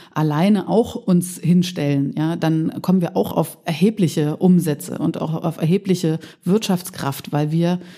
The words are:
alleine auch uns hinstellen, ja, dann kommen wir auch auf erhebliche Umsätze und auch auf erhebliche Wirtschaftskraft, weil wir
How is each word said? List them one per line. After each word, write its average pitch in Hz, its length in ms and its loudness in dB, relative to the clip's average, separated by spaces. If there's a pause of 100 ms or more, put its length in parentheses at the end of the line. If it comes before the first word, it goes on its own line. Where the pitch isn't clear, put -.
(140)
alleine 160 560 2
auch 233 240 2
uns - 440 0
hinstellen, 143 800 0
ja, 160 180 -2
dann 160 460 -2
kommen 185 220 2
wir 165 120 -4
auch 202 180 -2
auf - 340 -2
erhebliche 165 720 0
Umsätze 160 600 2
und - 220 -4
auch 156 140 -4 (100)
auf 160 140 -4
erhebliche 175 600 0 (260)
Wirtschaftskraft, 180 840 -2
weil 151 220 -2
wir 165 60 0 (400)